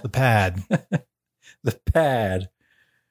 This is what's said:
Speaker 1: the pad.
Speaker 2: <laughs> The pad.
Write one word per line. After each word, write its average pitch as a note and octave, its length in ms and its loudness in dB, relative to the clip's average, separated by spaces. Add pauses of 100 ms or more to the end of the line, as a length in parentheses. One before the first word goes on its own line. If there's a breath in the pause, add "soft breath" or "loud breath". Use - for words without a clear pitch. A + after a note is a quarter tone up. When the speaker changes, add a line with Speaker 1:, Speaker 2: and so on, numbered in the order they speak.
Speaker 1:
the - 60 -8
pad. G2+ 600 2
Speaker 2:
<laughs> - 340 -2 (580 soft breath)
The - 160 -4 (140)
pad. A2 560 0 (640)